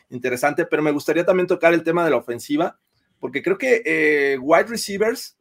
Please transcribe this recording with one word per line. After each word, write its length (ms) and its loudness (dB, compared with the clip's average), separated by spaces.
interesante, 540 -2
pero 180 -2
me 80 2
gustaría 340 0
también 220 2
tocar 280 4
el 80 0
tema 220 0
de 60 2
la 80 2
ofensiva, 600 -4
porque 240 -8
creo 140 0
que, 300 2
eh, 520 2
wide 280 4
receivers, 760 -6